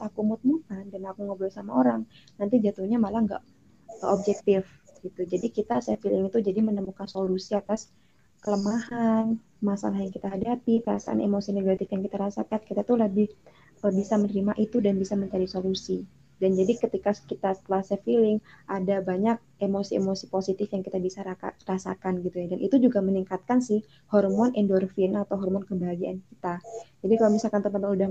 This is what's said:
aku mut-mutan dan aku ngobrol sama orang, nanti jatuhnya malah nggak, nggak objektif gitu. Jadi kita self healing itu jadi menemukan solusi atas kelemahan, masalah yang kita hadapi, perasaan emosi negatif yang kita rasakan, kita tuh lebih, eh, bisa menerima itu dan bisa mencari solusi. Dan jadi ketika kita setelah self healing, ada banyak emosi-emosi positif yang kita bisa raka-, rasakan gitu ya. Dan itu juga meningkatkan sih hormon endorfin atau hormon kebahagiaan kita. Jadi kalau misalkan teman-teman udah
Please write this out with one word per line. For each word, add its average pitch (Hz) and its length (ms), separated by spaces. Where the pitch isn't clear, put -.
aku 214 160
mut-mutan 226 720
dan 190 160
aku 190 160
ngobrol 190 240
sama 202 320
orang, 233 200
nanti 208 240
jatuhnya 202 400
malah 208 240
nggak, 202 180
nggak - 160
objektif 196 500
gitu. 185 240
Jadi 180 240
kita 233 320
self 220 240
healing 190 240
itu 214 160
jadi 196 160
menemukan 196 480
solusi 190 480
atas 202 320
kelemahan, 226 920
masalah 202 360
yang 190 120
kita - 160
hadapi, 226 560
perasaan 208 360
emosi 202 360
negatif 190 360
yang 190 120
kita 202 160
rasakan, 214 440
kita 208 200
tuh 247 160
lebih, 208 280
eh, 202 80
bisa 202 240
menerima 202 440
itu 214 200
dan 202 200
bisa 190 160
mencari 190 320
solusi. 190 560
Dan 190 160
jadi 190 240
ketika 202 320
kita 190 240
setelah 190 320
self 196 240
healing, 220 320
ada 196 400
banyak 196 320
emosi-emosi 196 720
positif 190 400
yang 196 80
kita 190 160
bisa 185 240
raka-, 190 320
rasakan 190 560
gitu 180 160
ya. 175 160
Dan - 80
itu 240 160
juga 208 240
meningkatkan 190 560
sih 214 240
hormon 208 480
endorfin 196 640
atau 202 160
hormon 196 320
kebahagiaan 180 640
kita. 175 320
Jadi 202 160
kalau 220 160
misalkan 214 240
teman-teman 202 320
udah 190 180